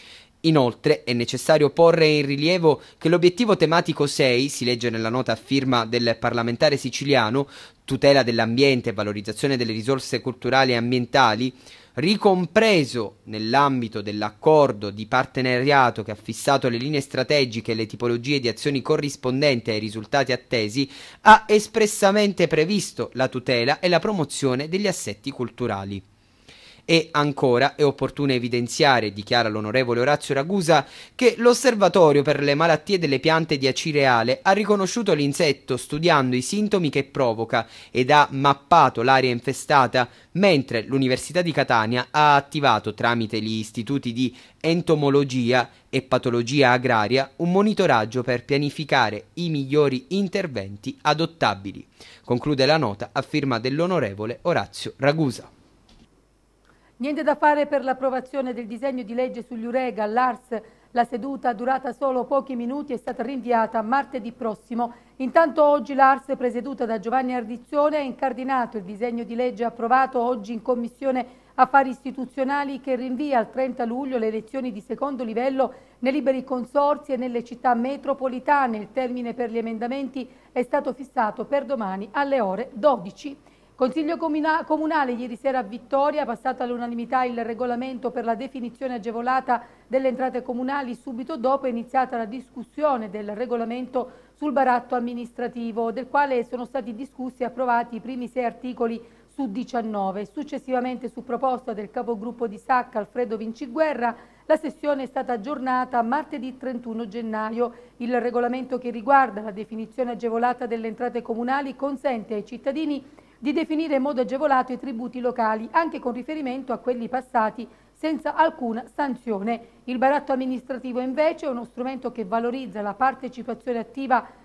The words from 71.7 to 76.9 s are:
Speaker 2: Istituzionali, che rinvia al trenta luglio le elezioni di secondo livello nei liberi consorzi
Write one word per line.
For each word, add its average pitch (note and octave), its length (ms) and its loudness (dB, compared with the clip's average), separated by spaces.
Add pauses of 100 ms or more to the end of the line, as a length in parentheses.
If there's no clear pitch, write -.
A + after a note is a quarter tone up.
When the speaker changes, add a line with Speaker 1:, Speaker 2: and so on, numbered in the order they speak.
Speaker 2:
Istituzionali, C4+ 920 -6
che C4 160 -4
rinvia B3+ 440 -2
al A3 120 -2
trenta B3+ 320 -4
luglio B3+ 340 -4
le A3 100 -2
elezioni A3 440 -6
di G3 80 -12
secondo B3+ 460 -6
livello C4 480 -2 (260)
nei C4 140 0
liberi C4 320 0
consorzi C#4+ 640 -2